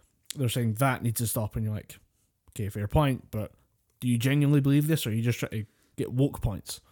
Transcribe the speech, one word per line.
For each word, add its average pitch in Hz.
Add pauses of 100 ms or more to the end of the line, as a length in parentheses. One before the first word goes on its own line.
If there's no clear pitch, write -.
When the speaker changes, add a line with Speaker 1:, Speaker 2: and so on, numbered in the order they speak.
(340)
Speaker 1:
Mm. 143
Speaker 2:
They're 127
saying 117
that 127
needs 117
to 117
stop, 107
and 113
you're 107
like, - (540)
"Okay, 104
fair 101
point, 143
but 107 (480)
do 131
you 120
genuinely 143
believe 143
this, 156
or -
are 104
you 113
just 120
trying -
to 104 (300)
get -
woke 139
points?" - (100)